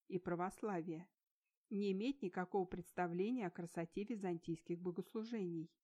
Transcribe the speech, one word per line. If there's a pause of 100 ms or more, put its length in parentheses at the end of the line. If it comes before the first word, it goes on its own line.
и
православие, (640)
не
иметь
никакого
представления
о
красоте
византийских
богослужений? (140)